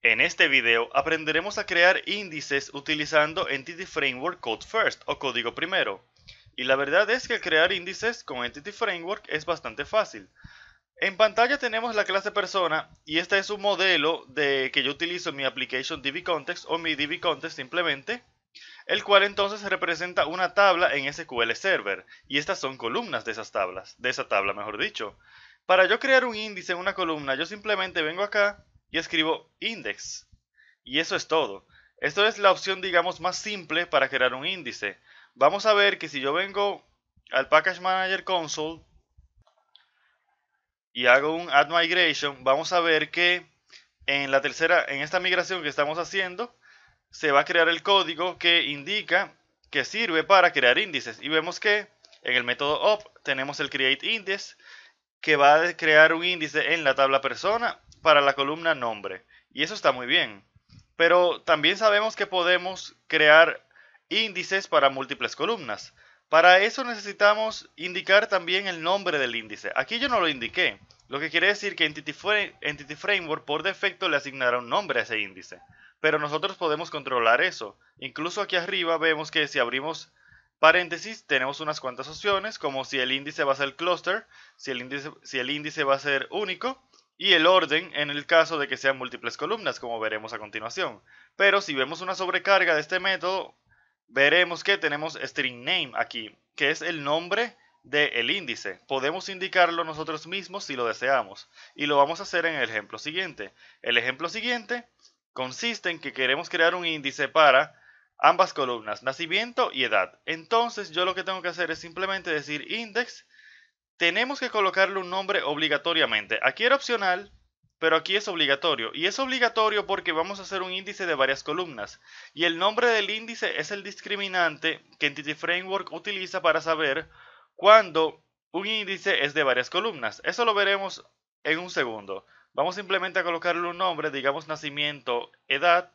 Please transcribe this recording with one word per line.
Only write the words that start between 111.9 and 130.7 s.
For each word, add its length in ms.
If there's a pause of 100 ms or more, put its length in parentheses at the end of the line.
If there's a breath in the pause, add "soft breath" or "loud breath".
decir 420
index. 540 (720 soft breath)
Tenemos 420
que 120
colocarle 480
un 100
nombre 320
obligatoriamente. 1000
Aquí 200
era 120
opcional, 560 (480)
pero 160
aquí 200
es 120
obligatorio. 640
Y 140
es 100
obligatorio 720
porque 240
vamos 260
a 60
hacer 180
un 100
índice 360
de 80
varias 280
columnas. 560 (360 loud breath)
Y 80
el 160
nombre 260
del 240
índice 500
es 120
el 100
discriminante 1000 (180)
que 80
Entity 260
Framework 580
utiliza 520
para 180
saber 480 (460 soft breath)
cuándo 680 (280)
un 160
índice 580
es 80
de 80
varias 300
columnas. 520
Eso 220
lo 80
veremos 500 (400)